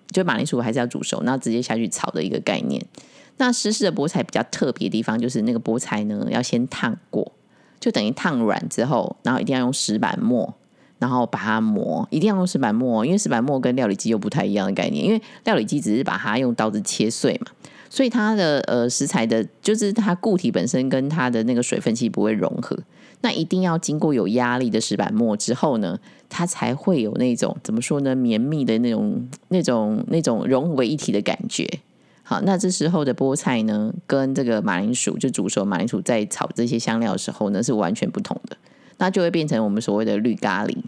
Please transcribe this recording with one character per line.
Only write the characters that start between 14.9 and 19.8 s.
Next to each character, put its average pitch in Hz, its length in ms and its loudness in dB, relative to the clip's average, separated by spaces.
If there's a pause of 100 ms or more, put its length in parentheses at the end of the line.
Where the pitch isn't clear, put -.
因 202 80 4
为 220 100 2 (220)
料 214 140 2
理 110 80 2
机 147 160 -2
只 107 160 2
是 135 40 2
把 - 160 0
它 110 200 0
用 123 180 2
刀 110 160 2
子 107 80 -2
切 107 320 0
碎 - 320 0
嘛， - 80 -12 (380)
所 269 160 2
以 233 40 2
它 220 260 2
的， 156 320 2
呃， 120 220 2
食 139 160 0
材 120 200 2
的， 113 200 2 (160)
就 214 140 2
是 208 160 0